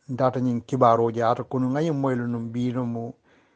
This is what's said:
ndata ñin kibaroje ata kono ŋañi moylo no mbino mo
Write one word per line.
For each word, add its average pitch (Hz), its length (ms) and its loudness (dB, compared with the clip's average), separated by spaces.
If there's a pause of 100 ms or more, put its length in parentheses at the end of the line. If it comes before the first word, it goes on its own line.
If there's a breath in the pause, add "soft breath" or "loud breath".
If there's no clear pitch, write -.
ndata 131 320 0
ñin 120 200 0
kibaroje 117 640 4
ata 120 200 0
kono 131 280 -2
ŋañi 156 180 0
moylo 135 360 0
no 120 120 -4
mbino 120 460 -4
mo 117 300 -6 (420)